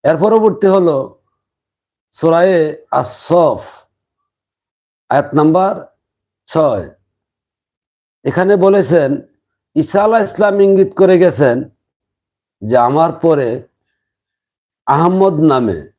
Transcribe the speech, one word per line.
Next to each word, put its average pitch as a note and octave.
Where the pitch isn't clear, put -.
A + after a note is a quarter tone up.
এর D#3+
পরবর্তী G#3+
হলো E3+
সূরায়ে E3
আস-সফ D3+
আয়াত C#3
নাম্বার D#3+
ছয়। A#2
এখানে F#3
বলেছেন, F3
ঈসা D#3+
আলাইহিস A3
সালাম G3+
ইঙ্গিত G3
করে F#3
গেছেন C3+
যে A2
আমার C#3+
পরে C#3
আহমদ F3
নামে B2+